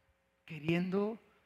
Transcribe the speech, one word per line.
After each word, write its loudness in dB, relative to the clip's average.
queriendo 0